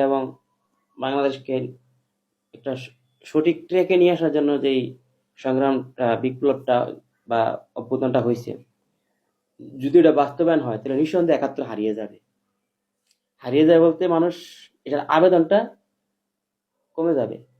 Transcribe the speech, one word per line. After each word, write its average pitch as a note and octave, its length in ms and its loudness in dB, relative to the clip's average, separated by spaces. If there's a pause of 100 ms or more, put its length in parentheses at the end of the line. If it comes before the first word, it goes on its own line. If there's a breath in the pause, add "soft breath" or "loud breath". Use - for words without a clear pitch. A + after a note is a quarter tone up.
এবং C3+ 140 -2 (760)
বাংলাদেশকে C3+ 560 -4 (1000)
একটা - 220 -10
স-, - 180 -18 (320)
সঠিক D#3+ 300 -2 (120)
ট্র্যাকে F#3 280 0
নিয়ে F3 200 4
আসার D#3 200 -2
জন্য D3 140 0 (140)
যেই C3+ 160 0 (580)
সংগ্রামটা, C3 680 -2 (160)
বিপ্লবটা C3 540 -2 (520)
বা A#2 120 0 (380)
অভ্যুত্থানটা B2+ 420 -2
হয়েছে, A#2 320 -4 (1300)
যদি C#3 160 2
এটা D#3+ 140 6
বাস্তবায়ন D3+ 480 0
হয়, A#2 180 -4
তাহলে C3+ 220 -4
নিঃসন্দেহে D#3+ 380 0
একাত্তর C3+ 320 -6
হারিয়ে G#2+ 240 -4
যাবে। G#2+ 220 -12 (1300)
হারিয়ে C#3 240 2
যাবে E3 200 8
বলতে E3 220 0
মানুষ E3+ 260 0 (520)
এটার C#3+ 160 -4 (140)
আবেদনটা F3+ 420 4 (1400)
কমে E3 160 0
যাবে। A#2 220 -4 (240)